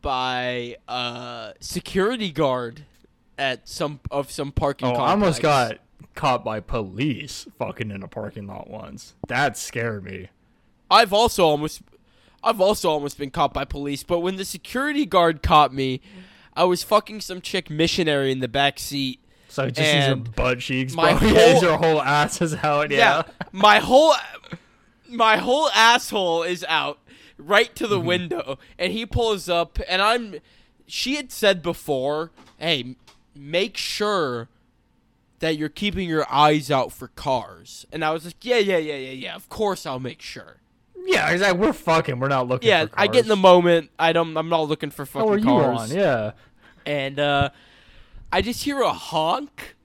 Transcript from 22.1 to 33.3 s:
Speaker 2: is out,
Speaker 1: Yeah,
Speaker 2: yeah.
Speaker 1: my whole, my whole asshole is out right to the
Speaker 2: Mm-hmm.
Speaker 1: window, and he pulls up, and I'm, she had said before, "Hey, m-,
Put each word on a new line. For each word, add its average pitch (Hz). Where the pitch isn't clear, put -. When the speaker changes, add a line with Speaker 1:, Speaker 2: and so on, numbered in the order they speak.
Speaker 2:
is 160
out, 147
Speaker 1:
Yeah, 165
Speaker 2:
yeah. -
Speaker 1:
my 208
whole, 285
my 226
whole 269
asshole 208
is 180
out 147
right 208
to -
the 202
Speaker 2:
Mm-hmm. 170
Speaker 1:
window, 180
and 185
he 226
pulls 214
up, 170
and 185
I'm, 214
she -
had 277
said 190
before, 151
"Hey, 156
m-, 127